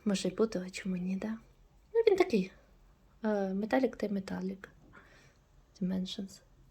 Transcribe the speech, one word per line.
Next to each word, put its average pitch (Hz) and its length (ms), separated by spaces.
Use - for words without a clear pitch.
Може, 196 220
й 185 40
буду, 208 360
а - 20
чому 185 280
ні, 185 180
да? 214 220
Ну, 453 140
він 392 100
такий. 196 340
Е, 202 300
металік 220 420
та - 100
й 202 40
металік. 190 600
Dimensions. 190 600